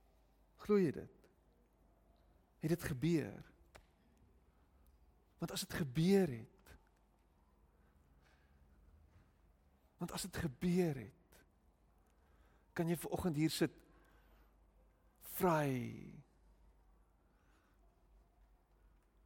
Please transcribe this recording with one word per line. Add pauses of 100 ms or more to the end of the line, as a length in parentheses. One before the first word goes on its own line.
(680)
Glo
jy
dit? (1300)
Het
dit
gebeur? (1900)
Want
as
dit
gebeur
het, (3250)
want
as
dit
gebeur
het, (1300)
kan
jy
vanoggend
hier
sit (1600)
vry. (3500)